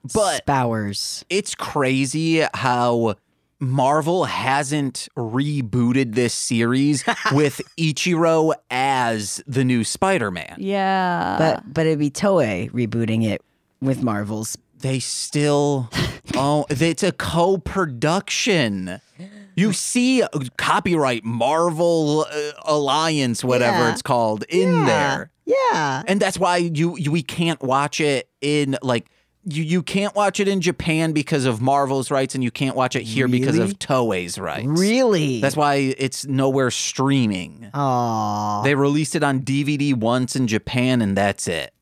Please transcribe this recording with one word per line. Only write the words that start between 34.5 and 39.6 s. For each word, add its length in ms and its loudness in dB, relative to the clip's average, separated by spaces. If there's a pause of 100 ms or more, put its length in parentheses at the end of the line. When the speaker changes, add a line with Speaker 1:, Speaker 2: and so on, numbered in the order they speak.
Speaker 2:
Really? 760 2
Speaker 1:
That's 160 0
why 420 2
it's 280 -4
nowhere 440 2
streaming. 1040 0
Speaker 2:
Aw. 880 0
Speaker 1:
They 120 2
released 420 0
it 80 0
on 160 0
D 220 -2